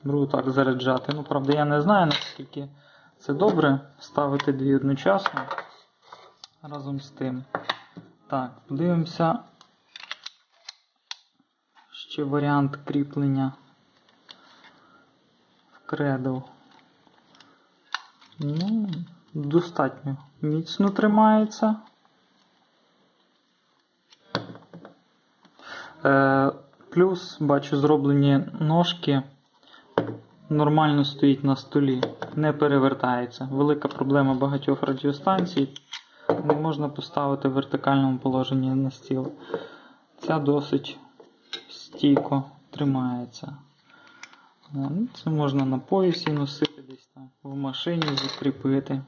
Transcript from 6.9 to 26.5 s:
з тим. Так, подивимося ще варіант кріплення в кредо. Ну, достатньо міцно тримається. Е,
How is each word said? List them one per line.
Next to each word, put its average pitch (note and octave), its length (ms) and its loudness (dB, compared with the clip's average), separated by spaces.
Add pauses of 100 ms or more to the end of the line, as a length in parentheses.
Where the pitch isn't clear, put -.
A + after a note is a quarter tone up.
з - 80 -20
тим. B2+ 340 -6 (840)
Так, B2+ 240 -4 (160)
подивимося E3 720 0 (2500)
ще - 320 -8
варіант C#3+ 640 0
кріплення C#3 680 0 (2250)
в - 160 -20
кредо. C3 540 -2 (2000)
Ну, F#3 500 -2 (440)
достатньо C#3+ 840 -2 (240)
міцно D#3+ 480 -2
тримається. G#3+ 840 2 (4000)
Е, C3+ 460 4 (380)